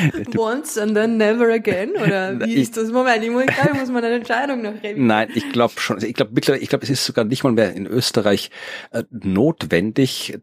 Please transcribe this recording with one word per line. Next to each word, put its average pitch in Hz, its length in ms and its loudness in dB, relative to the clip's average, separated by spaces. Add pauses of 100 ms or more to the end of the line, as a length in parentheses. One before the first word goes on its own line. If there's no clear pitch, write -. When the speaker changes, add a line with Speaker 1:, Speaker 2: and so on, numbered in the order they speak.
(320)
Speaker 1:
Du 226 100 0
Speaker 2:
once 254 340 -4
and 214 180 0
then 226 220 2
never 226 340 4
again? 220 420 0
Oder 196 400 0
Speaker 1:
<laughs> - 20 -4
Na, - 100 -4
Speaker 2:
wie 226 120 -2
Speaker 1:
ich 269 80 6
Speaker 2:
ist 226 120 -6
das? 220 160 -2
Moment, 240 320 2
ich 233 60 -2
muss, 247 140 2
ich 262 120 2
glaube, 277 160 4
ich 269 80 -2
muss 254 100 -4
meine 233 200 0
Entscheidung 240 500 -2
noch 214 140 -6
revidieren. 208 320 -2
Speaker 1:
Nein, 110 280 4
ich - 160 -2
glaub - 300 0
schon. 110 160 -2
Also 107 100 -4
ich 117 60 -6
glaub, 113 200 -2
mittlerweile, - 300 2
ich - 60 -8
glaub, - 140 0
es - 80 -4
ist - 160 -2
sogar 120 180 0
nicht 117 180 -2
mal 131 120 2
mehr 107 180 2
in 95 140 -8
Österreich, 104 640 0 (400)
äh, 117 200 -4
notwendig, 104 1300 0